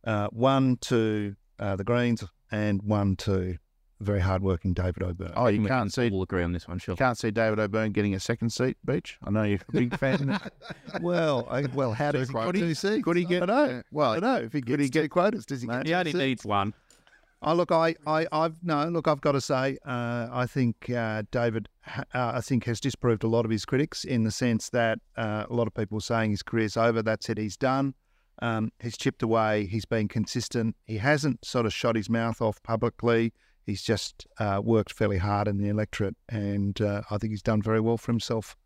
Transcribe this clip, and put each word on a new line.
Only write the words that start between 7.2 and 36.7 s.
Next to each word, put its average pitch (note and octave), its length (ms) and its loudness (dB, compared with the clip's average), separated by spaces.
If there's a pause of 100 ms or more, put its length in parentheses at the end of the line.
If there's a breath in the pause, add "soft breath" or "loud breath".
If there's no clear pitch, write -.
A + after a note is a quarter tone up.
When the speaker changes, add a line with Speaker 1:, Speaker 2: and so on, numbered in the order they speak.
Speaker 2:
David A2 300 2
O'Byrne G#2+ 320 0
getting G2+ 220 2
a F#2+ 60 -4
second A#2 300 -2
seat, - 360 -2
Beach. - 360 -4
I - 80 -8
know G#2+ 120 2
you're G2+ 160 2 (100)
a - 40 -8
big C3+ 260 0
fan. C#3 460 0
Speaker 1:
<laughs> - 580 -12
Well, E3 480 0
I, C3+ 160 0
well, B2+ 260 0
how D3 180 0
does C3 180 0
he C3+ 40 -8
Speaker 2:
Two A#2 60 -2
Speaker 1:
get A2 40 0
Speaker 2:
quotas. F3+ 180 0
Speaker 1:
two E3+ 140 2
seats? G#3+ 300 0
Speaker 2:
Could E3+ 120 2
he F3 80 2
get, F3 200 2
Speaker 1:
I - 20 0
don't C4 240 4
know. B2 120 -6 (100)
Speaker 2:
well, C#3+ 200 2
Speaker 1:
I C3 80 0
don't - 20 -2
know. A#3+ 240 2
If A2+ 80 -10
he D3 80 0
Speaker 2:
could B2+ 180 0
he C#3+ 60 4
Speaker 1:
gets C3 80 -4
two D#3 80 4
Speaker 2:
get D3+ 80 -2
Speaker 1:
quotas, G3 360 2
does C3+ 140 -8
he A#2+ 80 -6
Speaker 2:
No. A#2+ 60 -4
Speaker 1:
get C3+ 120 -4
Speaker 3:
He D#3+ 60 0
Speaker 1:
two F3 60 2
Speaker 3:
only E3+ 140 0
Speaker 1:
seats? F3 60 0
Speaker 3:
needs C3+ 280 0
one. G2+ 280 2 (680 soft breath)
Speaker 1:
Oh, D#3 120 2
look, E3+ 180 2
I, E3 220 4 (120)
I, D#3 260 2
I've, D#3+ 300 -2
no, D#3 260 0
look, E3+ 200 -2
I've D3 120 2
gotta C#3+ 200 2
say, C3+ 460 -2
uh, A#2+ 440 -4
I B2 160 -2
think, B2 440 0
uh, A2 400 -2
David, A#2 380 0 (140)
ha-, - 300 -8
uh, A#2+ 220 -2
I B2 60 -2
think B2 240 0
has A#2 160 -4
disproved A#2+ 440 0
a A2+ 40 2
lot A#2 180 4
of A2 40 -2
his G#2+ 140 0
critics - 400 -2
in A#2 200 0
the A2 60 0
sense A#2 400 0
that, A2+ 280 0 (180)
uh, G#2+ 320 -2
a A#2+ 60 -6
lot A#2 120 2
of - 80 -8
people G#2+ 220 -4
were G#2 60 -4
saying A2 300 0
his G2+ 100 -2
career's A2 340 0
over. A2+ 260 4
That's A2 280 -2
it, G#2+ 80 -2
he's G#2+ 180 -4
done. C3+ 380 0 (480)
Um, A2 380 -2
he's A#2+ 180 -8
chipped - 240 -2
away. A2 440 2
He's G#2 200 -4
been A2 220 0
consistent. A2+ 680 -2 (100)
He A2 120 -6
hasn't C#3 460 0
sort A#2+ 220 0
of G2+ 60 0
shot A#2 240 0
his G#2+ 140 -2
mouth A2+ 320 0
off G#2+ 200 -2
publicly. A#2 720 0 (320)
He's G2+ 180 -4
just, - 440 -2 (120)
uh, G2+ 240 0
worked A2 300 2
fairly G2+ 260 0
hard G#2 300 0
in G2+ 80 0
the G2+ 120 0
electorate, G#2 480 -2 (120)
and, G2+ 540 -2